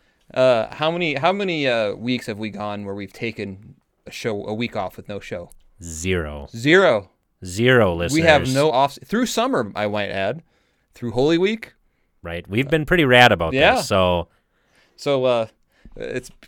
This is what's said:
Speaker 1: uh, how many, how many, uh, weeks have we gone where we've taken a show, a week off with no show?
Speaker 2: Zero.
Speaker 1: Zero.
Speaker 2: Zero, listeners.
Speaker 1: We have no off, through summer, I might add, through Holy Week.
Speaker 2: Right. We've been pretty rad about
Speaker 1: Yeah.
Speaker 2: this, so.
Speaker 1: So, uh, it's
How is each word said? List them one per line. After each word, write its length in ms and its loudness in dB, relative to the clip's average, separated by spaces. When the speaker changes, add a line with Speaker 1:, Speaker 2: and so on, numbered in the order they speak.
Speaker 1:
uh, 400 2
how 160 -2
many, 240 -2
how 180 0
many, 360 -4
uh, 260 0
weeks 320 -4
have 120 -8
we 120 -8
gone 340 -10
where 100 -10
we've 180 -12
taken 640 -10
a 60 -18
show, 360 -8
a 80 -8
week 200 -6
off 220 -8
with 120 -18
no 120 -10
show? 300 -12
Speaker 2:
Zero. 760 -6
Speaker 1:
Zero. 540 2
Speaker 2:
Zero, 500 2
listeners. 260 -2
Speaker 1:
We 60 0
have 260 4
no 200 2
off, 320 0
through 220 -2
summer, 500 -2
I 100 -2
might 240 -4
add, 320 -4
through 180 -8
Holy 260 2
Week. 360 -2
Speaker 2:
Right. 260 -10
We've 200 0
been 160 0
pretty 200 2
rad 260 8
about 220 2
Speaker 1:
Yeah. 240 4
Speaker 2:
this, 100 -2
so. 400 2
Speaker 1:
So, 300 0
uh, 200 2
it's 360 -10